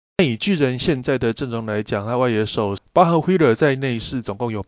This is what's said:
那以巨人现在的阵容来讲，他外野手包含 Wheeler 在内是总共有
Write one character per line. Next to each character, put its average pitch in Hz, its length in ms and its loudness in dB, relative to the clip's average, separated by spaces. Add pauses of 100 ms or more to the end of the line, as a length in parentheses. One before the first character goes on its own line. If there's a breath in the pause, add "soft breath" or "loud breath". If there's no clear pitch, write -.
(200)
那 185 40 4
以 120 120 0
巨 196 200 0
人 127 240 0
现 143 200 0
在 135 160 -2
的 120 160 0
阵 135 160 -6
容 117 160 -6
来 107 200 -4
讲， 101 200 -4
他 120 140 -2
外 127 100 2
野 110 160 0
手 104 320 -2 (160)
包 175 120 6
含 170 100 2
Wheeler 160 400 4
在 139 220 2
内 131 240 -4
是 127 200 -6
总 101 160 -8
共 120 140 -4
有 104 180 -6